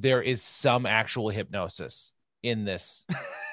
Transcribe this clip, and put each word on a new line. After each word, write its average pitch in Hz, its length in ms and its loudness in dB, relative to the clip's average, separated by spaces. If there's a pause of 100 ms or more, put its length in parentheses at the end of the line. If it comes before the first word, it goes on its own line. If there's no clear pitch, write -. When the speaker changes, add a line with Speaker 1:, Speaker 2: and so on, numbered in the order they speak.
Speaker 1:
there 127 220 4
is 127 200 0
some 123 440 4
actual 110 420 2
hypnosis 95 840 -6 (300)
in 113 220 0
this - 460 -6
Speaker 2:
<laughs> - 420 -8